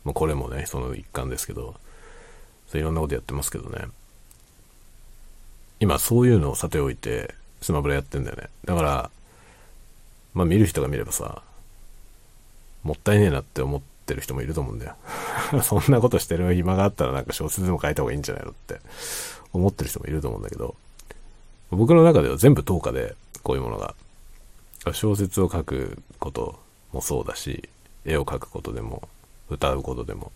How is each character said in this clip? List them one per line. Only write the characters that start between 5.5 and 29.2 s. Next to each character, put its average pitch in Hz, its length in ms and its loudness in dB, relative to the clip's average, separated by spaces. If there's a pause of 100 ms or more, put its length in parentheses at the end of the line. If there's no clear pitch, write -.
今 82 180 2
そ 117 220 4
う 123 60 6
い 123 40 8
う 110 80 8
の 71 120 2
を - 40 -8
さ - 140 -4
て 80 100 0
お 69 100 0
い 60 60 -4
て、 - 400 -6 (260)
ス - 120 -2
マ 73 80 2
ブ 71 80 -2
ラ 69 60 0
や 69 40 0
っ 69 60 -4
て - 120 -8
ん 69 60 -2
だ - 80 -6
よ - 60 -12
ね。 - 100 -12 (160)
だ 185 100 -2
か 170 80 2
ら、 135 300 -2 (1200)
ま 92 100 0
あ、 - 20 4
見 85 120 4
る 107 100 6
人 - 140 -2
が 65 60 0
見 69 80 -2
れ 57 80 -4
ば - 80 -10
さ、 - 300 -8 (1400)
も 76 100 -4
っ - 40 -6
た - 160 2
い 104 60 8
ね 104 60 8
え 92 40 6
な 67 120 0
っ - 20 -16
て - 180 -8
思 69 180 -2
っ - 20 -6 (240)
て - 80 -4
る 67 80 -4
人 - 120 -8
も 62 80 -4
い 60 40 -6
る 78 80 -6
と 80 80 -2
思 64 100 -6
う 53 60 -8
ん - 20 -10
だ 55 80 -10
よ。 - 80 -14 (320)
<laughs> - 360 -2
そ 101 180 2
ん - 100 6
な 123 80 8
こ 117 80 6
と 107 100 2
し - 100 0
て 85 100 0
る 90 160 2
暇 90 240 2
が 98 80 4
あ - 20 4
っ 98 60 2
た 76 120 0
ら 64 60 0
な 67 120 -2
ん - 20 -12
か - 80 -6
小 - 160 -6
説 92 160 -2
で 90 60 2
も 85 100 -2
書 - 80 0
い 151 60 -2
た 151 80 0
方 - 20 0
が 117 80 -4
い - 20 -4
い - 40 -4
ん - 20 -4
じ - 100 -6
ゃ - 40 -8
な - 80 -10
い - 20 -12
の - 60 -12
っ - 20 -20
て - 260 -14 (720)
思 90 160 2
っ 95 60 2
て - 100 -6
る - 60 -4
人 - 100 -8
も - 60 -10
い - 60 -6
る 76 100 -2
と 67 80 -4
思 53 80 -6
う - 20 -10
ん 52 40 -10
だ 50 60 -10
け - 60 -10
ど、 - 200 -8 (960)
僕 117 220 6
の 165 100 12
中 165 180 10
で 67 80 2
は 64 80 -2
全 131 160 10
部 - 100 4
等 90 160 0
価 - 120 -2
で、 62 240 -4 (280)
こ - 100 -2
う - 20 2
い 67 40 -2
う - 20 -4
も 60 100 -4
の 53 60 -6
が。 50 180 -8 (960)
小 104 220 0
説 98 260 0
を 90 100 4
書 82 120 -2
く 65 380 -6 (180)
こ - 120 -6
と - 280 -6 (340)
も - 80 -6
そ 67 200 -2
う - 40 -10
だ - 100 -8
し、 - 320 -10 (380)
絵 78 100 0
を - 80 0
描 - 160 -6
く - 100 -14
こ - 120 -12
と - 100 -10
で 58 100 -8
も、 - 260 -12 (420)